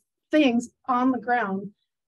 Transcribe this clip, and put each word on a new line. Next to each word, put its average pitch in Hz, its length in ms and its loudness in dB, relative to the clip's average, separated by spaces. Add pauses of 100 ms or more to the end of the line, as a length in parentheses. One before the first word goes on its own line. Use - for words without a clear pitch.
(320)
things 247 380 2 (180)
on 254 240 0
the 240 80 -2
ground 202 520 -4 (420)